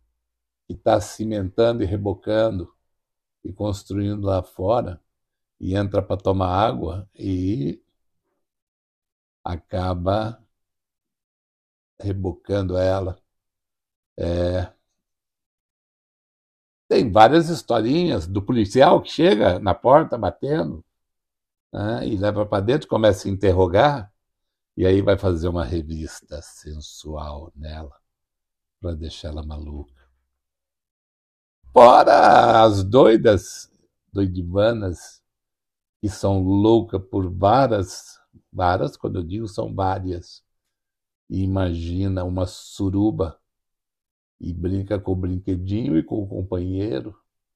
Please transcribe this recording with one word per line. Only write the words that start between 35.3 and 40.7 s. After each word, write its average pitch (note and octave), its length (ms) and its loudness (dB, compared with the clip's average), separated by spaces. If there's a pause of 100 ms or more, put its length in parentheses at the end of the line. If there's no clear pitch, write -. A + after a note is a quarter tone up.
que G#2 80 -4
são G2 340 -2
loucas G2+ 680 2
por F#2+ 200 -2
varas, G#2 880 0 (340)
varas, F#2+ 440 -2
quando G2+ 220 -8
eu F2+ 40 -4
digo, G2 260 -8
são A2 260 -8
várias. F#2 680 -6 (880)